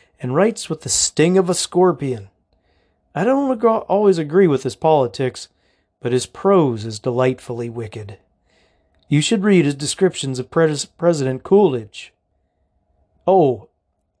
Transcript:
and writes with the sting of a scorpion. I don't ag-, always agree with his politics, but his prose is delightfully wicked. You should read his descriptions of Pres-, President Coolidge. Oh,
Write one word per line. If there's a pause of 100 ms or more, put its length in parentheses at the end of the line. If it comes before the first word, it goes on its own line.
(200)
and
writes
with
the
sting
of
a
scorpion. (840)
I
don't
ag-,
always
agree
with
his
politics, (520)
but
his
prose
is
delightfully
wicked. (920)
You
should
read
his
descriptions
of
Pres-,
President
Coolidge. (1160)
Oh, (520)